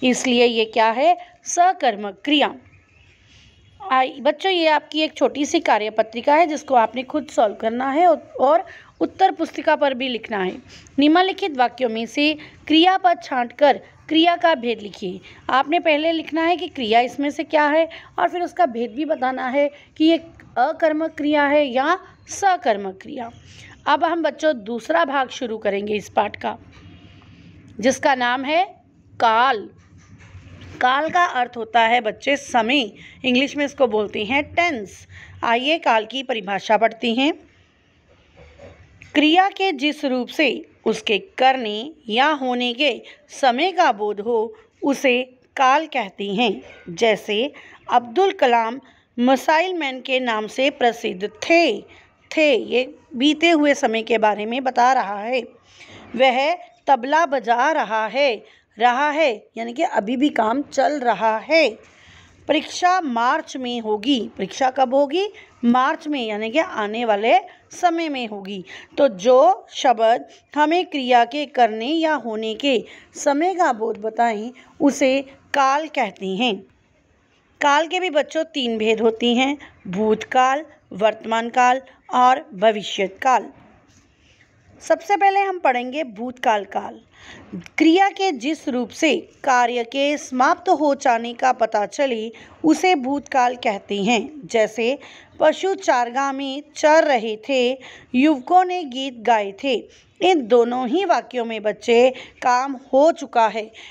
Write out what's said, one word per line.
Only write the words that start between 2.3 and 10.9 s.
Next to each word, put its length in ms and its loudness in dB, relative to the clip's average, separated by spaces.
आई, 380 0
बच्चों, 320 0
ये 160 2
आपकी 340 0
एक 120 -2
छोटी 320 -2
सी 160 0
कार्यपत्रिका 760 0
है 120 4
जिसको 280 -4
आपने 280 2
खुद 240 -6
सॉल्व 280 0
करना 340 -4
है 180 2
और, 100 4
और 260 2
उत्तर 300 0
पुस्तिका 440 -2
पर 180 0
भी 160 -6
लिखना 280 -8
है। 140 -4